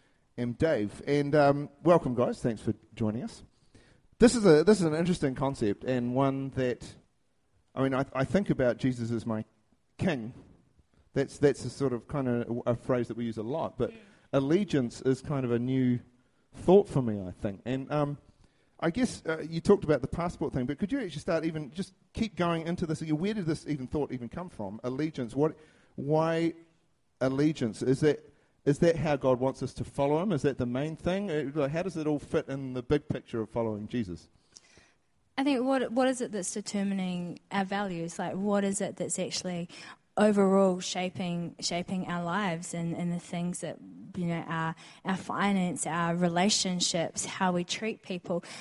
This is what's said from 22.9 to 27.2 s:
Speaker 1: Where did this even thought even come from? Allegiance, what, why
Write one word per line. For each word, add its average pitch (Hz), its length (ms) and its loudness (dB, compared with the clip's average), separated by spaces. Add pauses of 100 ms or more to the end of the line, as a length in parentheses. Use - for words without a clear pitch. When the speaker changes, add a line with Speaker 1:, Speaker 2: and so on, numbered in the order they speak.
Speaker 1:
Where 165 340 0
did 190 120 -4
this 156 220 -2
even 131 180 -4
thought 147 260 -2
even 120 160 -8
come 180 200 -10
from? 107 340 -10
Allegiance, 131 540 -4
what, 156 180 2 (400)
why 160 600 0 (640)